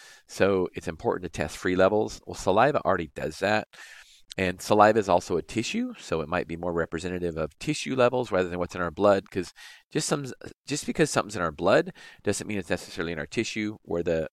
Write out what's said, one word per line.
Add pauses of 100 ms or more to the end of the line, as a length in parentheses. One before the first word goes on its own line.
(280)
So
it's
important
to
test
free
levels.
Well,
saliva
already
does
that. (680)
And
saliva
is
also
a
tissue,
so
it
might
be
more
representative
of
tissue
levels
rather
than
what's
in
our
blood,
'cause (380)
just
some, (360)
just
because
something's
in
our
blood (300)
doesn't
mean
it's
necessarily
in
our
tissue
where
the,